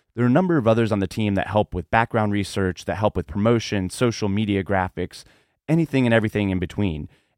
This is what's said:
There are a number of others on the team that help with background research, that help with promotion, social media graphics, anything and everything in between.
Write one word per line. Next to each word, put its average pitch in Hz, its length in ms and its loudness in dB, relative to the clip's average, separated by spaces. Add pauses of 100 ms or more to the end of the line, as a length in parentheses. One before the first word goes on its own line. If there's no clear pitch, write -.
(140)
There 117 100 0
are 123 40 4
a - 20 4
number 175 260 4
of 113 120 4
others 113 240 4
on 104 80 0
the 95 80 -2
team 107 260 -2
that 98 140 -2
help 104 260 0
with 87 160 -6
background 113 420 0
research, 98 520 -2
that - 100 -4
help 104 220 0
with 87 100 -4
promotion, 104 640 0
social 113 380 -2
media 101 340 0
graphics, 92 640 -4 (440)
anything 143 380 2
and 117 80 4
everything 107 360 2
in 92 100 -2
between. 85 480 -4 (300)